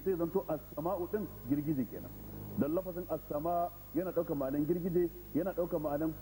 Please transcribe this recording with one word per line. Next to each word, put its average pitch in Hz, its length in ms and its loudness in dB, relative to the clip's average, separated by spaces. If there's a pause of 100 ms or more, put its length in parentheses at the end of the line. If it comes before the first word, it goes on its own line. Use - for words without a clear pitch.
sai 190 120 2
zanto 170 300 0
as-sama'u 170 640 -2
din 208 160 0 (220)
girgije 143 400 2
kenan. - 220 -10 (460)
Dan 143 160 2
lafazin 180 360 0
as-sama 165 600 0 (240)
yana 175 180 2
ɗaukar 165 260 2
ma'anan 139 300 2
girgije, 175 440 4 (240)
yana 175 180 2
ɗaukar 170 280 0
ma'anan 151 420 0